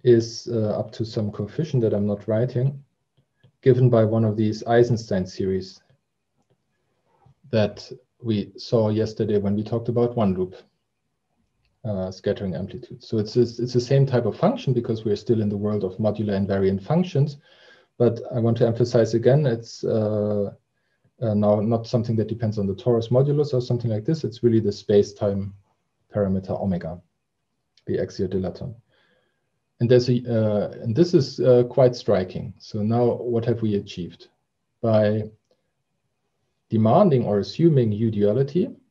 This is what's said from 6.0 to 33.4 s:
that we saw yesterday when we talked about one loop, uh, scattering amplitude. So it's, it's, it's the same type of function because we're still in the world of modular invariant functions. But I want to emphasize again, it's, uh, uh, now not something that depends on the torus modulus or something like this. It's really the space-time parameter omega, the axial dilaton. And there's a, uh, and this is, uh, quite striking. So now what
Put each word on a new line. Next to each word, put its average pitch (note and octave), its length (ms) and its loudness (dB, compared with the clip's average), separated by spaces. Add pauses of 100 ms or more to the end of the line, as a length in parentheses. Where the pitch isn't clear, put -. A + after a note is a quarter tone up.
that G#2 400 -2 (300)
we G#2 340 -4
saw A2 320 0
yesterday G#2+ 520 -2
when G2+ 160 0
we G#2+ 80 -2
talked A2+ 260 -4
about A#2+ 260 0
one G2+ 200 0
loop, F#2 200 -6 (1300)
uh, F#2+ 260 -6
scattering G2 460 -6
amplitude. - 480 -12
So A#2 140 -4
it's, G#2 180 -4
it's, A#2+ 240 2
it's B2 140 -6
the B2 80 2
same C#3 240 2
type A#2 200 0
of G2+ 120 -4
function F#3+ 340 0
because A#2 320 -2
we're G#2 140 0
still A2 240 0
in G2+ 80 0
the G2+ 80 -4
world G#2 260 -2
of F#2 140 -6
modular G#2 420 -2
invariant G2 420 0
functions. D3+ 560 0 (600)
But A2+ 240 2 (120)
I B2+ 60 -2
want A2+ 200 2
to A#2+ 80 4
emphasize A#2 480 0
again, C3 300 4
it's, - 380 -4
uh, G#2 680 -2 (680)
uh, A2 120 -2
now G#2 260 4
not A2+ 280 -2
something A2+ 280 0
that G#2+ 140 0
depends A2 280 -4
on G2 100 -2
the F#2+ 80 -4
torus A#2 340 0
modulus C#3+ 440 2
or B2+ 60 0
something A#2 320 -4
like G#2 140 -6
this. D#3+ 180 -2
It's - 200 -8
really A2+ 180 4
the G2+ 100 0
space-time G2+ 840 0 (600)
parameter F#2+ 380 -2
omega, F2 500 -6 (840)
the - 140 -4
axial F#2+ 280 -6
dilaton. F#2 480 -8 (1040)
And A#2 100 0
there's B2 200 6
a, B2 80 2 (100)
uh, G#2+ 440 0 (100)
and A2+ 120 -4
this E3+ 200 2
is, - 260 2
uh, B2 300 6
quite B2+ 260 4
striking. F#2 600 -2
So - 240 -10
now A#2 320 2
what A#2 320 -4